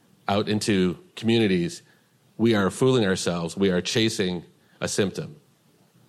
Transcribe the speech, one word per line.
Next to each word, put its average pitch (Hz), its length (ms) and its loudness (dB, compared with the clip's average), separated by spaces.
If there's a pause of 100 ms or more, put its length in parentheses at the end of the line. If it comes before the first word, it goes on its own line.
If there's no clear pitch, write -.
(280)
out 101 220 0
into 95 480 0 (180)
communities, 101 680 0 (520)
we 113 200 2
are 98 160 2
fooling 131 340 2
ourselves. 87 500 -2
We 98 140 2
are 90 100 2
chasing 92 640 -2 (360)
a - 80 -4
symptom. 90 480 -4 (720)